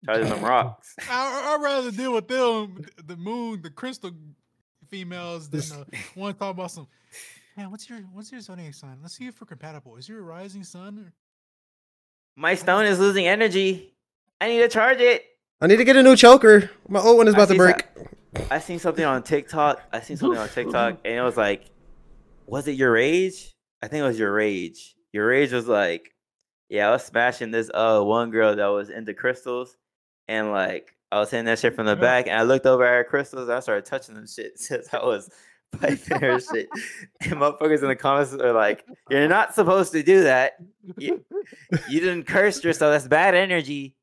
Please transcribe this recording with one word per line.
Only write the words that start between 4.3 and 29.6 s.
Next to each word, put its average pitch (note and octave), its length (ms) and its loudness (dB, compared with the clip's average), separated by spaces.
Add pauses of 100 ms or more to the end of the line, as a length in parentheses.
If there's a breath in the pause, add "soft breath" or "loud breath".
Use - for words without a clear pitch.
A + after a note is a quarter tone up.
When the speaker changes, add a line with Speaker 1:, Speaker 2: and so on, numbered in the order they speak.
Speaker 2:
females, F3 600 -14
than D3 120 -8
the D3 240 -14 (160)
Speaker 1:
<laughs> - 140 -20
Speaker 2:
one G3 180 -10
talking G3 160 -10 (100)
about F3+ 120 -12
some, D3+ 160 -20 (680 soft breath)
"Man, G3 160 -18
what's G#3+ 180 -20
your, A#3+ 100 -18 (120)
what's G#3+ 200 -20
your B3+ 100 -20
zodiac F3+ 320 -18
sign? C3+ 280 -20
Let's E3+ 140 -20
see B3 120 -16
if A#3 120 -20
we're A3 80 -20
compatible. C#3 480 -20
Is B2+ 140 -20
your A3 120 -18
rising F#3 440 -18
sun F#3+ 340 -20
or" F3+ 140 -20 (1200)
Speaker 1:
My E3 200 -2
stone F#3 300 0
is G3 140 0
losing G3 280 2
energy. F#3+ 680 -2 (480)
I A3 80 -4
need A#3 100 0
to A#3 80 4
charge A#3 320 0
it. A#3+ 240 2 (380)
Speaker 3:
I D#3+ 60 2
need G3+ 100 8
to A#3+ 80 4
get C4 100 8
a C4 80 8
new B3+ 140 10
choker. A3+ 520 10 (200)
My G3 100 0
old A3+ 180 8
one A3+ 120 6
is G#3 60 4
Speaker 1:
I - 20 4
Speaker 3:
about G#3 80 8
to F3+ 80 0
Speaker 1:
seen F#3 60 2
Speaker 3:
break. F3+ 260 6 (100)
Speaker 1:
so-, - 560 -14
I D3 80 -2
seen E3+ 200 -10
something E3 260 -2
on C3 180 0
TikTok. D3 580 -2 (120)
I A2+ 80 -6
seen E3 160 -14
something A#2 220 -2
on G#2+ 100 -6
TikTok, A#2 520 -4
Speaker 2:
<laughs> - 40 -12
Speaker 1:
and A2+ 80 -6
it A#2+ 80 -4
was B2 160 -2
like, G2+ 260 -2 (840)
"Was C3+ 220 -8
it D3+ 60 -6
your C3 240 2
age?" F3 560 -2 (280)
I A2+ 60 -12
think D3+ 160 -6
it C#3 40 0
was A2+ 120 -4
your G#2 200 0
age. F#2 560 -6 (180)
Your G#2 180 0
age C3 220 0
was A#2+ 140 -4
like, G2 460 -2 (540)
"Yeah, G#2 220 -2
I - 20 2
was B2+ 140 -2
smashing A#2+ 460 -4
this, A2+ 220 -4
uh, A2 280 2
one A2+ 300 -2
girl A2 240 2
that G#2 120 -2
was G2+ 220 -4
into G#2+ 240 -12
crystals, B2 640 -8 (500)